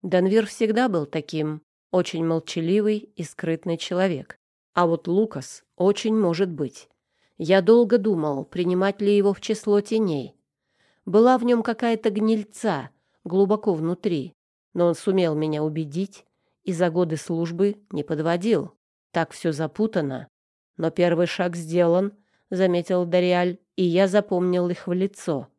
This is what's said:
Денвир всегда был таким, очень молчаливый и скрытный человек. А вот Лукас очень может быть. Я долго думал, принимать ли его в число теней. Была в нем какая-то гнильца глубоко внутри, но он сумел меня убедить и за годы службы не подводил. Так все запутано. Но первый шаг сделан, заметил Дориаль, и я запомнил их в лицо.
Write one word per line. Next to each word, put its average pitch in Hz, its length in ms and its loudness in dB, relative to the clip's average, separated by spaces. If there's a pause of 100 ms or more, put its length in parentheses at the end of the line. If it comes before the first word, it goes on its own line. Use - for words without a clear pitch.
Денвир 190 400 2
всегда 220 420 0
был 165 200 -2
таким, 156 560 -4 (260)
очень 170 340 -2
молчаливый 170 760 0
и - 240 -12
скрытный 165 520 -4
человек. 175 600 -4 (380)
А 175 100 4
вот 165 220 0
Лукас 185 560 -2 (140)
очень 202 380 2
может 180 360 0
быть. 143 380 -8 (500)
Я 180 240 4
долго 233 340 6
думал, 165 480 -2
принимать 180 560 -2
ли 202 160 4
его 202 160 4
в - 80 -8
число 208 400 0
теней. 196 540 -2 (680)
Была 233 340 4
в 240 40 -6
нем 233 200 2
какая-то 226 480 -2
гнильца 208 800 -2 (320)
глубоко 196 500 0
внутри, 165 600 -4 (420)
но 175 100 2
он 170 80 4
сумел 185 400 0
меня 151 300 -2
убедить 156 600 -6 (400)
и 190 80 -6
за 175 200 0
годы 165 260 0
службы 170 600 -2 (120)
не 151 140 -6
подводил. 170 720 -2 (360)
Так 165 200 -2
все - 200 -4
запутано. 151 760 -4 (500)
Но 160 140 -2
первый 175 340 2
шаг 175 300 -4
сделан, 175 580 0 (380)
заметил 180 540 0
Дориаль, 180 520 2 (180)
и 190 60 -2
я 180 260 4
запомнил 180 640 0
их 175 160 -6
в 180 80 -2
лицо. 180 540 -4 (120)